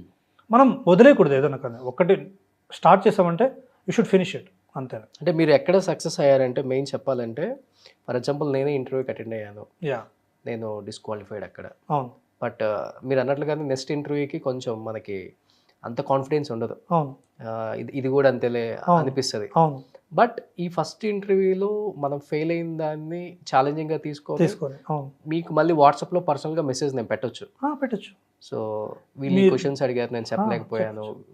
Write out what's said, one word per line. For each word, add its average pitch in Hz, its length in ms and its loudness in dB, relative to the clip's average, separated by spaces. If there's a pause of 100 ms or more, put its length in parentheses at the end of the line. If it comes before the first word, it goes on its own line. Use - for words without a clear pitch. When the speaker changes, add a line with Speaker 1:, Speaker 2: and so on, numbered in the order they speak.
(500)
Speaker 1:
మనం 240 360 4
వదిలేయకూడదు 180 480 10
ఏదైనా 135 220 2
కానీ, 123 260 -10
ఒకటి 170 480 0 (420)
స్టార్ట్ 190 340 6
చేసామంటే 180 380 2 (440)
you 185 100 -2
should 196 180 2
finish 185 180 2
it, 123 120 -12 (300)
అంతే. 127 200 -10
Speaker 2:
అంటే 151 360 -4
మీరు 160 180 2
ఎక్కడ 175 280 4
సక్సెస్ 170 420 -4
అయ్యారంటే, 135 420 4
మెయిన్ 131 320 -2
చెప్పాలంటే, 131 640 -4 (540)
for 120 100 -2
example 143 320 -2
నేనే 135 220 0
ఇంటర్వ్యూకి 131 360 -4
అటెండ్ 113 240 -8
అయ్యాను, 104 320 -12 (180)
Speaker 1:
యా. 131 160 -4 (460)
Speaker 2:
నేను 113 400 -8
డిస్‌క్వాలిఫైడ్ 104 580 -12
అక్కడ. 92 200 -18 (260)
Speaker 1:
అవును. 135 200 -2 (340)
Speaker 2:
But, 117 80 -4 (100)
ఆ, 101 280 -2 (140)
మీరు 131 160 0
అన్నట్లుగానే 147 440 -2
నెక్స్ట్ 131 280 -4
ఇంటర్వ్యూకి 143 460 -4
కొంచెం 127 460 -6
మనకి 104 480 -10 (520)
అంత 117 160 -8
కాన్ఫిడెన్స్ 139 520 -2
ఉండదు. 113 240 -6 (160)
Speaker 1:
అవును. 147 240 0 (320)
Speaker 2:
ఆ, 113 300 -6
ఇది, 120 160 -10
ఇది 131 140 -2
కూడా 135 200 6
అంతేలే 120 500 0 (100)
Speaker 1:
అవును. 175 140 6
Speaker 2:
అనిపిస్తది. 127 540 -4
Speaker 1:
అవును. 147 260 2 (320)
Speaker 2:
But 226 160 4 (280)
ఈ 175 100 -4
ఫస్ట్ - 360 -6
ఇంటర్వ్యూలో 202 920 0
మనం 143 200 -4
ఫెయిల్ 156 320 -4
అయిన 165 280 -4
దాన్ని 160 640 -8
ఛాలెంజింగ్‌గా 151 540 0
తీసుకొని, 151 420 -8
Speaker 1:
తీసుకొని, 156 360 0 (160)
అవును. 143 200 -6 (160)
Speaker 2:
మీకు 165 260 -6
మళ్ళీ 160 220 4
WhatsApp-లో 147 460 4
పర్సనల్‌గా 160 420 -4
మెసేజ్ 135 320 -4
నేను 113 140 -4
పెట్టొచ్చు. - 380 -6 (200)
Speaker 1:
ఆ, 294 160 -4
పెట్టొచ్చు. - 480 -10 (200)
Speaker 2:
So, 127 60 -8 (640)
వీళ్ళు 156 180 2
ఈ 196 40 6
Speaker 1:
మీరు, 185 120 8
Speaker 2:
క్వశ్చన్స్ 139 280 -2
అడిగారు, 120 300 -2
నేను 117 160 -4
Speaker 1:
ఆ, - 40 -4
Speaker 2:
చెప్పలేకపోయాను, 110 720 -4
Speaker 1:
చెప్పొచ్చు. 107 300 -14